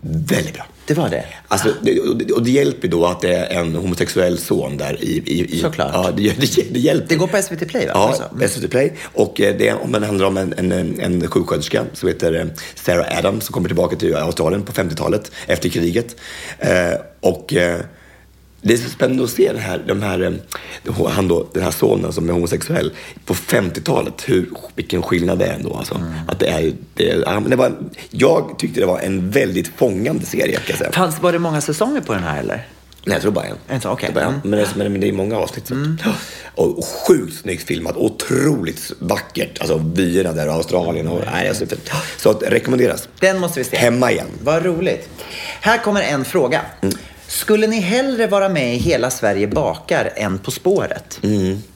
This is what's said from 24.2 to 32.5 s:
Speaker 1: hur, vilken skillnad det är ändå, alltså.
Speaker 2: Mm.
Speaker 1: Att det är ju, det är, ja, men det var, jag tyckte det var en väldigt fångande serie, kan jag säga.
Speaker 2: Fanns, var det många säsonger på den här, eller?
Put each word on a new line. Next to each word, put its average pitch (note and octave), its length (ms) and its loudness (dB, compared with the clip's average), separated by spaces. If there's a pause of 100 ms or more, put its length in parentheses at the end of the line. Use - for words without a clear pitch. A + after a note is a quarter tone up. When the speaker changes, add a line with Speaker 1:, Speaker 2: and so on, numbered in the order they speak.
Speaker 1:
hur, F2+ 240 2 (260)
vilken F2+ 280 -2
skillnad F2+ 360 0
det F#2 80 2
är E2+ 80 0
ändå, - 200 -6
alltså. - 200 -6
Speaker 2:
Mm. E2 180 -4 (160)
Speaker 1:
Att - 100 -4
det - 80 2
är D#2+ 140 0
ju, D#2+ 120 2 (220)
det E2+ 160 2
är, E2+ 160 2
ja, G2+ 140 0
men - 100 -2
det B2+ 60 4
var, B2+ 160 4 (380)
jag - 480 2
tyckte - 220 -2
det G2 60 4
var F2+ 140 2
en F#2+ 300 -2
väldigt F#2+ 460 0
fångande A#2 500 0
serie, - 260 0
kan - 160 -2
jag - 100 -2
säga. - 140 -2
Speaker 2:
Fanns, D#3+ 300 0
var F3 100 4
det E3+ 60 0
många D#3+ 220 0
säsonger G#3+ 400 -2
på - 140 -4
den F#2 80 -2
här, D2 180 -2
eller? G#1+ 260 -4 (380)